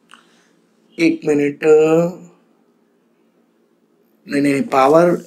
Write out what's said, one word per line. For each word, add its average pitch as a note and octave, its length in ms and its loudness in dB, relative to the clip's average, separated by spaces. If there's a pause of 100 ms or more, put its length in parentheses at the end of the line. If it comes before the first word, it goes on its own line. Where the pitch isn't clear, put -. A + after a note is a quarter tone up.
(960)
एक E3 280 -2
मिनट, D3 380 -4 (2750)
नहीं, C#3+ 140 -4
नहीं, C#3+ 120 0
नहीं, C3+ 100 -2
power, D3 640 2